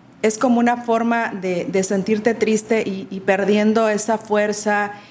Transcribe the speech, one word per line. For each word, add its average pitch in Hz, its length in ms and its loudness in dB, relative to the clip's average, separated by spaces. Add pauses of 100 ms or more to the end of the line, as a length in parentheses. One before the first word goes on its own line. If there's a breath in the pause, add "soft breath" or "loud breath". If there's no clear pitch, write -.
(220)
es 214 160 0
como 240 220 2
una 240 180 2
forma 233 540 -2
de, 185 320 -4
de 190 180 0
sentirte 214 520 0
triste 220 520 2
y, 190 240 -8
y 190 100 -8
perdiendo 208 680 2
esa 214 300 0
fuerza 208 760 -2 (180 loud breath)